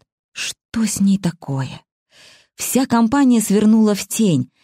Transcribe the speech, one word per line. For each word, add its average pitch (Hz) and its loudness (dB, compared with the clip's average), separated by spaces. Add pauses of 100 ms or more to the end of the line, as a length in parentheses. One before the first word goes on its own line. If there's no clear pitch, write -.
(340)
Что - -8
с - -6
ней 196 2
такое? 139 -8 (720)
Вся - -2
компания 240 2
свернула 214 2
в 202 -10
тень. 165 0 (120)